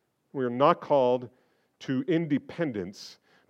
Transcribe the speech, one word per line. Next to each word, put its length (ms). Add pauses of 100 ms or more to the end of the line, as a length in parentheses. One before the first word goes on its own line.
(320)
We 120
are 60
not 300
called 480 (520)
to 280
independence, 1080 (320)